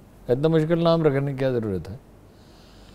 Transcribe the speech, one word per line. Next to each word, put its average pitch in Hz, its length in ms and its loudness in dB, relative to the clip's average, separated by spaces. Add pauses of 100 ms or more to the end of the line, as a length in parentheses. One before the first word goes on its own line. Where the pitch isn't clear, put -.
(300)
इतना 135 180 2
मुश्किल 160 300 2
नाम 165 240 2
रखने 139 300 0
की 135 60 -8
क्या 131 140 0
ज़रूरत 101 360 -4
है? - 60 -12 (1000)